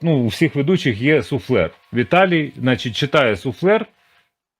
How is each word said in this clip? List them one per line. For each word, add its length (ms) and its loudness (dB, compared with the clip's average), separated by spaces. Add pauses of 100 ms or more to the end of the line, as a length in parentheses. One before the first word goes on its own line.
ну, 140 2
у 100 0
всіх 280 0
ведучих 460 0
є 220 2
суфлер. 480 -2 (220)
Віталій, 640 2
значить, 400 -2
читає 400 2
суфлер, 500 -2 (720)